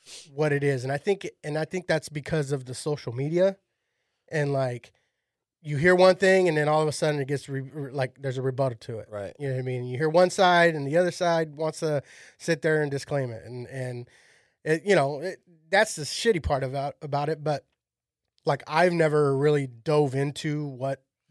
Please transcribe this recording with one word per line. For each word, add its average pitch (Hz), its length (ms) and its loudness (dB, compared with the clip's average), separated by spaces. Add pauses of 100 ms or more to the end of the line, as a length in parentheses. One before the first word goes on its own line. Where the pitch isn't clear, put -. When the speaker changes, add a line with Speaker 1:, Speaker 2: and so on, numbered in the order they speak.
(340)
Speaker 1:
what 151 180 0
it 143 120 0
is. 139 200 0
And 135 80 -4
I 143 60 -2
think, 185 300 -2 (160)
and 151 140 -6
I 156 80 -2
think 180 220 -8
that's 160 220 -2
because 147 420 -4
of 131 140 -4
the 127 100 -12
social 139 380 -6
media, 170 440 0 (720)
and, 143 240 -2
like, 127 380 -4 (720)
you 147 160 -6
hear 180 180 6
one 185 200 8
thing, 190 320 4
and 156 100 4
then 151 100 2
all 156 140 4
of 156 60 2
a 147 40 0
sudden 151 300 -2
it 131 60 -4
gets 143 200 -6
re-, 135 140 -6
re-, 135 300 -10
like, 131 280 -4
there's 135 180 -6
a 131 40 -4
rebuttal 127 400 -2
to 113 180 -10
it. - 120 -16
Speaker 2:
Right. 101 280 -8
Speaker 1:
You 143 100 -6
know 131 60 -4
what 131 40 -4
I 127 40 -6
mean? 127 220 -6
You 127 120 -8
hear 156 120 0
one 180 200 6
side, 175 460 4
and 139 120 -4
the 151 100 2
other 180 140 4
side 165 440 -2
wants 156 260 -4
to 151 200 0 (360)
sit 165 240 -4
there 156 200 2
and 147 80 -2
disclaim 139 420 -4
it, 110 140 -14
and, 123 220 -12
and 127 420 -10 (540)
it, 160 220 -2
you 196 100 4
know, 143 240 0
it, 175 200 -10 (300)
that's 208 260 2
the 156 80 -8
shitty 190 400 0
part 139 200 -2
about, 135 380 -6
about 143 280 -4
it. 151 140 -6
But, 151 220 -4 (800)
like, 143 220 0
I've 175 260 4
never 151 440 2
really 143 300 2
dove 135 480 0
into 147 500 -4
what 135 380 -6 (280)